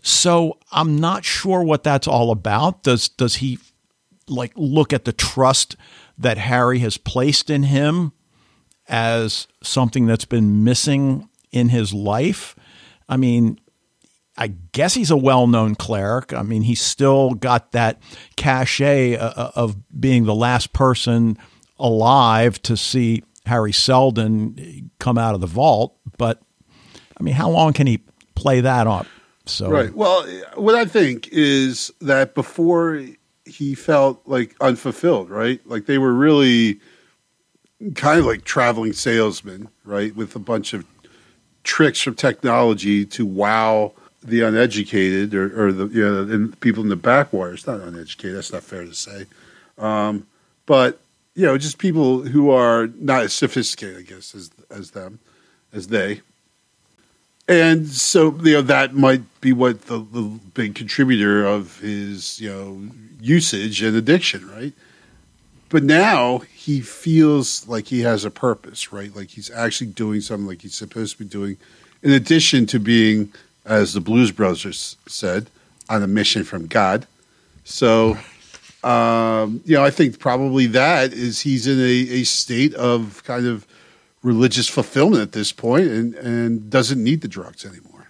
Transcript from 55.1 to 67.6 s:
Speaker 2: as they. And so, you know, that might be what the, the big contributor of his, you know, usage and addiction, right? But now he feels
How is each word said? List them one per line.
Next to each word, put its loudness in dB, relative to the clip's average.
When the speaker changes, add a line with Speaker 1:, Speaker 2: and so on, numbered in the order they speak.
Speaker 2:
as -14
they. -2
And 4
so, 2
you 6
know, 4
that 2
might 4
be 2
what 0
the, -8
the -8
big -6
contributor 2
of -4
his, -10
you -10
know, -14
usage 0
and 0
addiction, 0
right? -14
But 2
now 2
he -4
feels 0